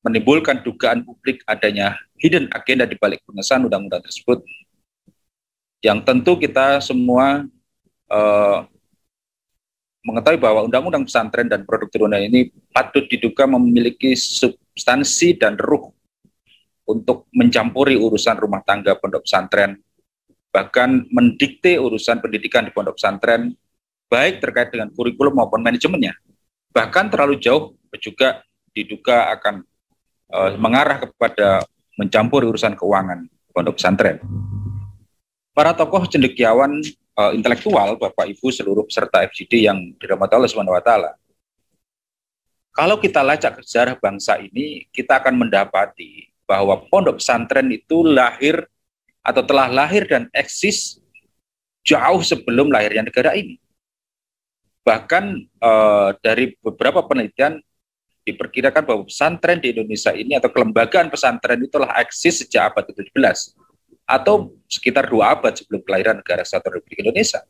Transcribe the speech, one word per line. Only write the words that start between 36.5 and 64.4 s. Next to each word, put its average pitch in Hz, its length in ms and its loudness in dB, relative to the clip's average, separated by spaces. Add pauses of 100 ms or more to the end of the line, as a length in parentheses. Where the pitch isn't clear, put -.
eh, - 480 -2
intelektual, 113 640 0
Bapak 95 320 -4
Ibu 120 240 -4
seluruh 101 320 -2
peserta 95 400 0
F - 80 -14
G - 160 -14
D 113 160 4
yang 95 320 -2
dirahmati 98 400 0
Allah 123 160 2
Subhanahu 98 240 2
wa - 80 -2
taala, 104 320 0 (1600)
kalau 196 240 2
kita 160 240 2
lacak 151 400 -2
sejarah 123 320 0
bangsa 101 400 -2
ini, 127 560 -10
kita 131 240 0
akan 127 160 2 (160)
mendapati 101 800 -2 (160)
bahwa 98 320 2 (160)
pondok 180 240 2
pesantren 131 560 -2
itu 165 320 0
lahir 143 640 2 (560)
atau 127 160 0
telah 139 240 2
lahir 151 400 0
dan 120 240 -2
eksis - 720 -6 (800)
jauh 156 400 2
sebelum 139 480 0
lahirnya 107 400 0
negara 139 240 0
ini. 202 240 -6 (1300)
Bahkan, 110 560 0
eh, 107 680 4 (120)
dari 117 400 0
beberapa 127 400 0
penelitian 139 560 -2 (640)
diperkirakan 131 640 -2
bahwa 107 240 -4
pesantren 170 480 0
di 123 160 -4
Indonesia 107 400 -4
ini 120 240 -4
atau 123 160 0
kelembagaan 117 560 2
pesantren 123 560 -2
itu - 80 -12
telah 139 240 0
eksis - 480 -2
sejak 107 240 0
abad - 240 -4
ketujuh - 160 -14
belas - 480 -2 (480)
atau - 480 0 (160)